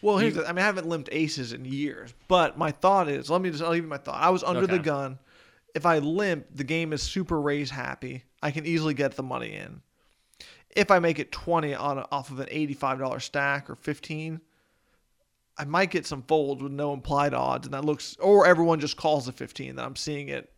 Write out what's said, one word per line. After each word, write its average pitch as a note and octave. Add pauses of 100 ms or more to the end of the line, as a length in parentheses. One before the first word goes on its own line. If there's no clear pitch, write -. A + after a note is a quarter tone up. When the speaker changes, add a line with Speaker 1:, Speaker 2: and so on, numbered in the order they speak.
Speaker 1:
Well, G#3
here's A3+
Speaker 2:
You E3
Speaker 1:
the, -
I E3+
mean, F3
I F#3+
haven't F#3
limped D#3+
aces C#3+
in B2+
years, C3+ (140)
but F3
my D#3
thought F#3
is, C#3
let F3+
me F#3
just, D#3
I'll E3
give E3+
you D#3+
my C#3+
thought. C#3+
I E3
was F#3
under F#3
the F#3
Speaker 2:
Okay. E3
Speaker 1:
gun. C#3 (560)
If D3+
I E3
limp, E3
the C#3
game D#3+
is C#3+
super E3+
raise C#3+
happy. B2+ (180)
I D3
can D3+
easily D#3+
get C#3
the C3+
money B2
in. - (920)
If G3+
I F#3
make E3+
it -
twenty D#3+
on C#3
a, -
off C3+
of C3
an C3+
eighty-five C#3
dollar B2+
stack C#3
or B2+
fifteen, D#3 (1160)
I D3+
might E3+
get E3+
some C3+
folds C#3
with C#3
no C#3+
implied C#3+
odds, C3
and C3
that C#3
looks, D3+
or G3+
everyone E3+
just D3
calls D3+
the B2+
fifteen, C3
that B2+
I'm C3+
seeing C#3+
it, C#3